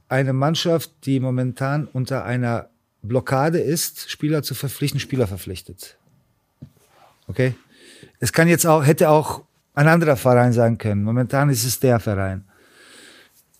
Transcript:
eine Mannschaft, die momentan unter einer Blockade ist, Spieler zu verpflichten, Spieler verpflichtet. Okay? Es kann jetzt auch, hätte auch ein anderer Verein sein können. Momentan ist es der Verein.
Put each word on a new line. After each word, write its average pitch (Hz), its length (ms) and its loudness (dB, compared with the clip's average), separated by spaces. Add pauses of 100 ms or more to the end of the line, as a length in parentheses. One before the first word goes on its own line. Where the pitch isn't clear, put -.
eine 135 240 -2
Mannschaft, 160 580 -2 (140)
die 135 140 0
momentan 131 680 -4
unter 127 380 -6
einer 120 440 -4 (320)
Blockade 135 580 0
ist, - 500 -6
Spieler 151 340 -4
zu 135 120 -10
verpflichten, 143 440 -6
Spieler 127 280 -2
verpflichtet. - 720 -14 (1300)
Okay? 127 280 -2 (640)
Es 120 140 -4
kann 165 140 4
jetzt 170 180 4
auch, 156 200 4
hätte 160 240 4
auch 151 340 2 (300)
ein 147 140 4
anderer 160 300 4
Verein 123 360 4
sein 117 240 2
können. 104 260 -2
Momentan 127 460 0
ist 120 140 -2
es 123 160 -4
der 123 200 2
Verein. 95 460 -4 (1160)